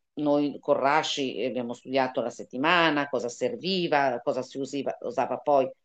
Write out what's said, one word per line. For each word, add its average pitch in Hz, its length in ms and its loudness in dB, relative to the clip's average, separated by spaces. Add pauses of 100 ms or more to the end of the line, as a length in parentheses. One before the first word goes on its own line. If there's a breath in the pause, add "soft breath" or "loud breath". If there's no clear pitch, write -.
(140)
noi 147 460 2
con 143 160 2
Rashi 139 680 0
abbiamo 120 300 -4
studiato 131 460 -2
la 117 100 -2
settimana, 147 800 2
cosa 120 200 -2
serviva, 139 920 0
cosa 127 200 -2
si - 160 -12
usiva, 135 440 -6
usava 120 360 -2
poi, 135 320 2 (140)